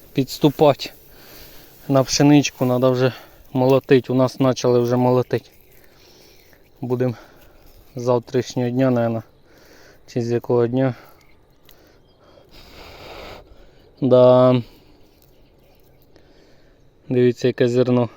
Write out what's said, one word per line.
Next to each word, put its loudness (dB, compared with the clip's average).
підступати 0
на 0
пшеничку, 2
надо 0
вже -2
молотить. 2
У -4
нас 0
почали 0
вже -2
молотить. -2
Будем -4
з -10
завтрашнього -4
дня, 0
наверно, -2
чи -8
з -6
якого -2
дня. -4
Да. 4
Дивіться, 0
яке 0
зерно 0